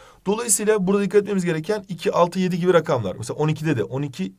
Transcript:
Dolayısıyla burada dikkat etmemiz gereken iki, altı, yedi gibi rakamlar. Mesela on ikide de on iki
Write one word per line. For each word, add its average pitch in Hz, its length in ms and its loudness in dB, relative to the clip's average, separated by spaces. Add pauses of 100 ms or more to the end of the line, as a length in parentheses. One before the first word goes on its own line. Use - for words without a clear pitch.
(260)
Dolayısıyla 214 600 0
burada 202 160 2
dikkat 202 200 4
etmemiz 196 220 -2
gereken 175 440 -2
iki, 190 240 -4
altı, 175 260 2
yedi 185 200 0
gibi 175 160 2
rakamlar. 135 420 2
Mesela 120 220 -8
on 151 100 0
ikide 156 280 0
de 107 80 -2
on 131 180 -6
iki 185 360 -8